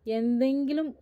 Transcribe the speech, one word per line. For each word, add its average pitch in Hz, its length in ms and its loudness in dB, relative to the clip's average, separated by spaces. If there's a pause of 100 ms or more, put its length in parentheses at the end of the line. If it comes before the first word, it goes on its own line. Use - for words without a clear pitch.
എന്തെങ്കിലും 262 800 0 (140)